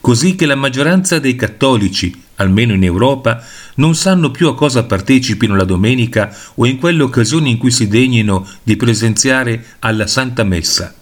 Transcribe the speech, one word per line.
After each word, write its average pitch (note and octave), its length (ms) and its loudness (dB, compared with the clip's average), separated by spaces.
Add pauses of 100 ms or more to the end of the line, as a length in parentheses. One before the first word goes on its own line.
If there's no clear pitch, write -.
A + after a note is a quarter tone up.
così C3+ 340 2
che E3+ 120 0
la C#3 80 0
maggioranza C#3+ 640 0
dei C3+ 180 0
cattolici, G2+ 760 0 (220)
almeno G2+ 380 2
in F#2+ 100 2
Europa, A#2+ 580 0 (340)
non D#3 180 2
sanno F3 360 0
più D#3 180 0
a B2 60 0
cosa B2+ 300 0
partecipino A2 720 0
la F#2+ 80 2
domenica G#2 720 0 (200)
o A#2 120 0
in B2+ 120 0
quelle D#3+ 240 0
occasioni C3 480 0
in A2+ 80 0
cui B2+ 120 0
si A2+ 180 0
degnino G#2+ 580 2 (160)
di G#2+ 140 0
presenziare A#2 880 0 (160)
alla A2 260 -2
Santa B2 380 -2
Messa. F2+ 580 -4